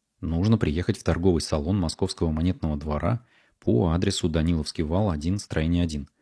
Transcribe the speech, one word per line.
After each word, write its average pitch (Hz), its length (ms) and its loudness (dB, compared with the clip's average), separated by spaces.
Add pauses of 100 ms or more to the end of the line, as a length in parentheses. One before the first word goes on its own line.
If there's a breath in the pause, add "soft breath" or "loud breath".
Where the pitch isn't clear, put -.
(200)
Нужно 90 380 2
приехать 82 400 0
в - 60 -16
торговый 82 360 2
салон 80 380 -2
Московского 85 520 -2
монетного 80 460 0
двора 76 500 -2 (320 soft breath)
по 107 320 2
адресу 92 400 0
Даниловский 80 540 0
вал, 90 260 0
один, 82 280 -2
строение 85 440 0
один. 76 260 -4 (140)